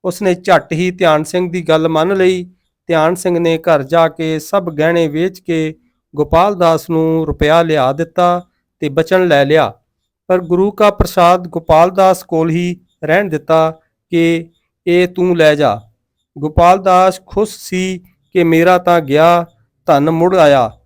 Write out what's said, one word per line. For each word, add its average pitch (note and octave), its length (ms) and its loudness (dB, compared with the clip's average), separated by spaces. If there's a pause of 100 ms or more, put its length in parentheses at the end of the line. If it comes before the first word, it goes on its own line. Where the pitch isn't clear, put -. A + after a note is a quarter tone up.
ਉਸ F3+ 160 -8
ਨੇ F#3 140 0
ਝੱਟ F3+ 380 0
ਹੀ F3+ 180 -4
ਧਿਆਨ E3 320 0
ਸਿੰਘ F3+ 280 -4
ਦੀ F3+ 100 -8
ਗੱਲ D#3+ 260 0
ਮੰਨ D#3+ 280 -2
ਲਈ। F#3 360 -2 (360)
ਧਿਆਨ E3 280 0
ਸਿੰਘ F3 240 -2
ਨੇ E3 180 -2
ਘਰ D#3+ 260 0
ਜਾ E3 240 0
ਕੇ D#3+ 320 -6
ਸਭ F3 300 -4
ਗਹਿਣੇ D#3+ 380 0
ਵੇਚ E3+ 320 -6
ਕੇ D#3+ 360 -6 (400)
ਗੋਪਾਲ E3 400 0
ਦਾਸ E3 340 0
ਨੂੰ D#3+ 380 -2
ਰੁਪਇਆ D3+ 340 0
ਲਿਆ D3 320 -2
ਦਿੱਤਾ F3 520 -2 (340)
ਤੇ D3+ 100 -6
ਬਚਨ E3 380 0
ਲੈ C#3+ 180 2
ਲਿਆ, C#3+ 280 0 (540)
ਪਰ F#3 120 0
ਗੁਰੂ F3+ 320 -2
ਕਾ G#3 180 2
ਪ੍ਰਸਾਦ F3+ 580 0
ਗੋਪਾਲ E3 440 2
ਦਾਸ F#3+ 320 0
ਕੋਲ E3 260 -4
ਹੀ F3 300 -4 (240)
ਰਹਿਣ F3 260 -2
ਦਿੱਤਾ D#3+ 500 -2 (300)
ਕਿ E3 400 -2 (380)
ਇਹ F3+ 200 2
ਤੂੰ F3+ 300 -2
ਲੈ D3+ 180 4
ਜਾ। A2 260 -2 (560)
ਗੋਪਾਲ E3+ 460 2
ਦਾਸ F#3 420 2
ਖੁਸ਼ G#3 340 -6
ਸੀ F#3 400 -8 (340)
ਕਿ F3+ 100 2
ਮੇਰਾ E3 340 2
ਤਾਂ F3 240 0
ਗਿਆ E3 440 2 (400)
ਧਨ D3+ 260 2
ਮੁੜ F3 240 0
ਆਇਆ। C#3+ 360 2 (140)